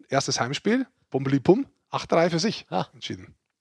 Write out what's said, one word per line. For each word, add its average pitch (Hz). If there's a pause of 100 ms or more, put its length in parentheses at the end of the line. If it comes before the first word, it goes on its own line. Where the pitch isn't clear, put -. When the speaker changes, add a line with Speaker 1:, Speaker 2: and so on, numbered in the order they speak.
Speaker 1:
erstes 135
Heimspiel, 202 (240)
Bumbeli-Bum, 139 (240)
acht -
drei 170
für 170
sich 175
Speaker 2:
Ja. 170
Speaker 1:
entschieden. 101 (260)